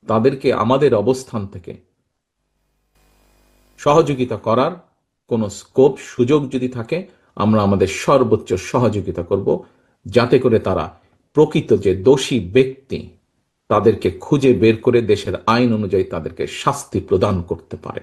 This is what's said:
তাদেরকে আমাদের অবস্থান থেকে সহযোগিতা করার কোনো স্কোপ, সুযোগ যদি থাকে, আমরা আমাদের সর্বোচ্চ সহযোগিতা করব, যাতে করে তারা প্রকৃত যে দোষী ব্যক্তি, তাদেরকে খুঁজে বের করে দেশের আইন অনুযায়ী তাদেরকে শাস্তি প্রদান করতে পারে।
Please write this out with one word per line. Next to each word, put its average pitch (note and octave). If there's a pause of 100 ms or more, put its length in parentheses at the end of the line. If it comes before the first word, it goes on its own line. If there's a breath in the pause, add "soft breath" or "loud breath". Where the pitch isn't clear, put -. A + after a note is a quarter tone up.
তাদেরকে B2+
আমাদের C3+
অবস্থান A2+
থেকে F#2+ (2000)
সহযোগিতা C#3+
করার A#2 (580)
কোনো A2+ (120)
স্কোপ, - (200)
সুযোগ C3 (100)
যদি B2+
থাকে, B2 (380 soft breath)
আমরা G#2+
আমাদের G2 (120)
সর্বোচ্চ B2 (200)
সহযোগিতা G2+
করব, G2 (580 soft breath)
যাতে A#2+
করে A#2
তারা F2+ (520)
প্রকৃত D3+ (140)
যে G2 (140)
দোষী C3+ (160)
ব্যক্তি, B2+ (720)
তাদেরকে G#2 (160)
খুঁজে C3+ (120)
বের A2+
করে A#2+
দেশের G2+ (120)
আইন A#2+
অনুযায়ী G2
তাদেরকে D#2+ (160)
শাস্তি -
প্রদান G2
করতে -
পারে। -